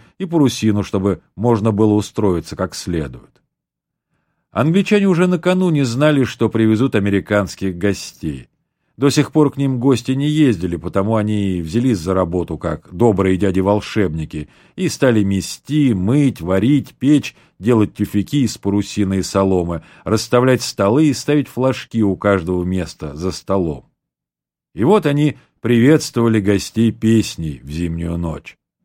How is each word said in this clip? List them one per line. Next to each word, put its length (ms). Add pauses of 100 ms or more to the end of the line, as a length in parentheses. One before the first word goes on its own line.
(180)
и 80
парусину, 560
чтобы 400 (120)
можно 380
было 220
устроиться 600
как 200
следует. 680 (1080)
Англичане 580
уже 180
накануне 580
знали, 400
что 240
привезут 460
американских 840
гостей. 720 (480)
До 140
сих 200
пор 220
к 40
ним 220
гости 340
не 140
ездили, 480
потому 400
они 440
и 40
взялись 360
за 160
работу, 440
как 320
добрые 460
дяди-волшебники, 1120 (260)
и 140
стали 340
мести, 680
мыть, 480
варить, 580
печь, 380 (240)
делать 340
тюфяки 480
из 160
парусины 600
и 40
соломы, 600 (200)
расставлять 600
столы 440
и 60
ставить 340
флажки 560
у 140
каждого 480
места 500
за 160
столом. 540 (880)
И 80
вот 240
они 300 (240)
приветствовали 800
гостей 500
песней 720
в 80
зимнюю 460
ночь. 400 (280)